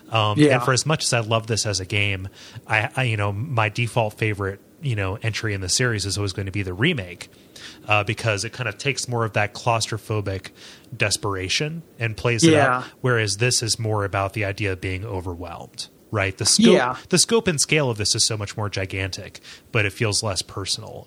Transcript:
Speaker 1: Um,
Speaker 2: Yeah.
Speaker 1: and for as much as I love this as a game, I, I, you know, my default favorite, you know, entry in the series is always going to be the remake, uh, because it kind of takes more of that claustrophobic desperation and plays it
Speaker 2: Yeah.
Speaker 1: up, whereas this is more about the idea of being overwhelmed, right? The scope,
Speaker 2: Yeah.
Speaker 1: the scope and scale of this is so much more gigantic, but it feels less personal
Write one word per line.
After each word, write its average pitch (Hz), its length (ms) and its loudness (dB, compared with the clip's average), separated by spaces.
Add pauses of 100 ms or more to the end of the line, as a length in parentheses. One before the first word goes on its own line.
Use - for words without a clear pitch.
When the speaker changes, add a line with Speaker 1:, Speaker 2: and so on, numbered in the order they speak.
(140)
Speaker 1:
Um, 107 240 4
Speaker 2:
Yeah. 147 160 8
Speaker 1:
and 123 80 2
for 131 100 2
as 123 140 2
much 156 160 0
as - 100 0
I 123 80 2
love 110 280 0
this 110 180 0
as 101 140 -2
a 92 40 -6
game, 101 440 -2 (400)
I, 113 260 2
I, 131 80 2
you 117 140 2
know, 104 160 0
my 110 360 0
default 110 460 0
favorite, 101 460 -2 (200)
you 131 140 -2
know, 98 260 -2
entry 107 340 -4
in 98 60 -6
the 92 80 -6
series 110 380 0
is 95 100 -4
always 101 160 -2
going 98 140 -6
to 92 60 -8
be 101 100 -2
the 90 100 -6
remake, 95 600 -4 (560)
uh, 104 160 4
because 107 400 0
it 113 80 -8
kind 120 160 -6
of 101 100 -8
takes - 300 -4
more 117 160 0
of 107 80 -4
that 104 220 0
claustrophobic 107 960 -2 (460)
desperation 107 840 -2 (160)
and 113 180 -4
plays 120 280 0
it 160 80 8
Speaker 2:
Yeah. 135 260 4
Speaker 1:
up, 127 60 -8 (160)
whereas 110 380 2
this 120 240 2
is 110 160 -2
more 107 260 0
about 98 300 0
the 107 100 -2
idea 98 280 -2
of 90 80 -6
being 95 240 -4
overwhelmed, 90 840 -10 (220)
right? 98 260 0
The 101 100 -2
scope, 220 200 6
Speaker 2:
Yeah. 131 300 6 (120)
Speaker 1:
the 180 100 4
scope 226 300 4
and 151 120 0
scale 147 300 2
of 110 80 -2
this 101 160 0
is 113 120 2
so 110 100 -2
much 104 200 -6
more 104 120 -2
gigantic, 95 720 -6 (320)
but 110 140 4
it 98 60 0
feels 107 300 0
less 101 200 -2
personal - 640 -8